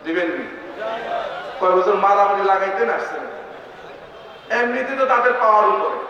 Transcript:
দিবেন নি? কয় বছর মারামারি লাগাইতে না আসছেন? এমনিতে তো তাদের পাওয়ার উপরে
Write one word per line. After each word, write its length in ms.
দিবেন 240
নি? 300
কয় 120
বছর 220
মারামারি 500
লাগাইতে 420
না 80
আসছেন? 300
এমনিতে 360
তো 100
তাদের 340
পাওয়ার 300
উপরে 300